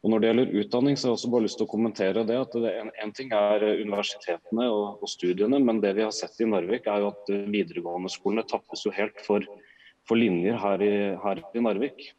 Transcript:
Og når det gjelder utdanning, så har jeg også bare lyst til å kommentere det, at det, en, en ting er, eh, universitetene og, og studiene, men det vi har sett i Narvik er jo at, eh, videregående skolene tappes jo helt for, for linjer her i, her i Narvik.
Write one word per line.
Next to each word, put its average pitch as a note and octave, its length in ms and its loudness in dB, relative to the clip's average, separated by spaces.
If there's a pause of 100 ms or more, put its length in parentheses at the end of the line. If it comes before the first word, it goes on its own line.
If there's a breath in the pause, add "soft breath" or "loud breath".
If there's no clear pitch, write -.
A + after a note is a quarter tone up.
Og G#2 80 0
når A2 80 4
det A2+ 120 4
gjelder A#2 280 2
utdanning, B2 400 2
så - 80 -2
har A#2+ 60 2
jeg G#2+ 80 0
også A#2+ 100 -4
bare A#2 160 4
lyst - 140 -6
til G#2+ 80 0
å - 20 -12
kommentere G#2+ 560 0
det, A2+ 80 0
at B2+ 240 -2
det, A2+ 220 0
en, G#2+ 80 -10 (160)
en G#2 100 -8
ting C3 240 -6
er, G#2 280 4
eh, G2+ 160 2
universitetene G#2 880 -2
og, G#2 320 -2
og G2 80 -8
studiene, G#2 520 2
men A2+ 200 2
det G2 160 2
vi A2 80 2
har A2 80 -4
sett - 280 -10
i A2+ 60 2
Narvik G#2 420 0
er G#2 140 2
jo G2+ 80 -2
at, - 180 -10
eh, G2+ 200 -2
videregående F2 600 -4
skolene G#2+ 360 -2
tappes - 400 -6
jo G2+ 80 -2
helt G#2 320 -4
for, G#2 200 2 (600 loud breath)
for A#2 120 4
linjer G#2 440 2
her G2 200 2
i, G#2 140 4 (260)
her G2 200 -2 (120)
i A#2 80 0
Narvik. A2+ 560 -2